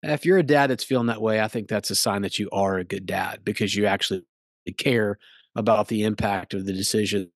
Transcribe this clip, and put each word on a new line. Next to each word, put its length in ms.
If 240
you're 120
a 40
dad 280
that's 140
feeling 220
that 160
way, 180
I 80
think 200
that's 220
a 60
sign 260
that 160
you 120
are 280
a 60
good 220
dad 380
because 320
you 100
actually 360
care 400
about 340
the 160
impact 480
of 140
the 60
decision 640